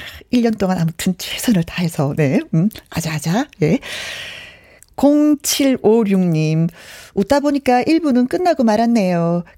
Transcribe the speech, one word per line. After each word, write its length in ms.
일 120
년 120
동안 240
아무튼 400
최선을 460
다해서, 520
네, 240
음, 140
아자아자, 560
예. 160
공칠오육님, 1700
웃다 260
보니까 420
일 180
부는 280
끝나고 360
말았네요. 800